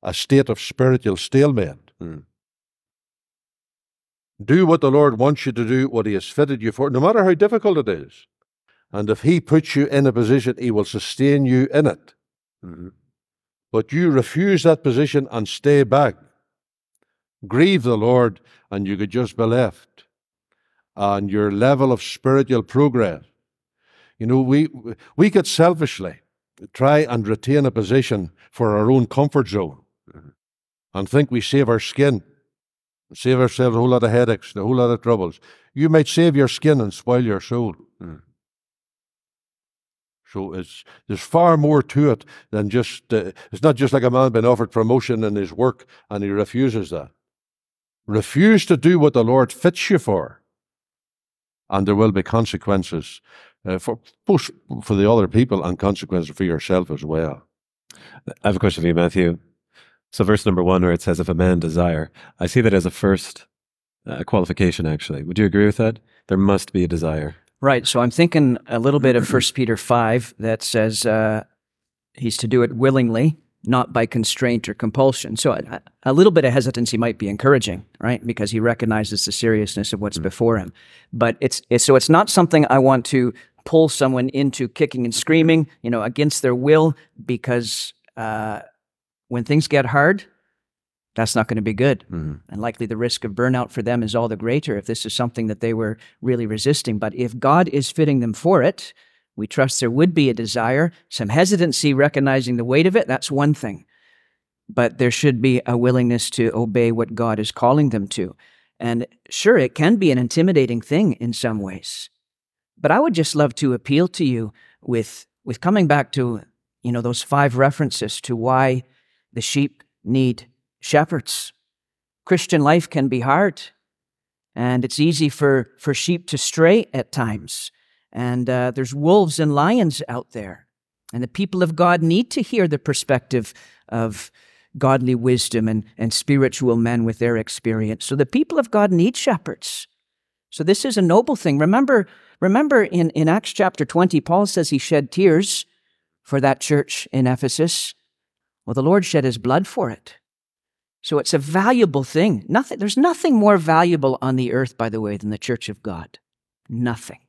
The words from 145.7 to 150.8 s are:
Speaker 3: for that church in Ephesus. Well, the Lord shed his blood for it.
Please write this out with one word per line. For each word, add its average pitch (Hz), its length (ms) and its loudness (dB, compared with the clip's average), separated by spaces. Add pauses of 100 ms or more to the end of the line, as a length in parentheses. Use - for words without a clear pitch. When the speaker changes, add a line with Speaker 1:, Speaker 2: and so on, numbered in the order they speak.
Speaker 3:
for - 200 -4
that 135 180 2
church - 520 -2
in 131 140 0
Ephesus. 131 720 -2 (680)
Well, 113 100 -6
the 135 80 -2
Lord 185 220 2
shed 151 180 0
his 120 160 -2
blood 131 260 0
for 185 240 -6
it. - 300 -16 (800)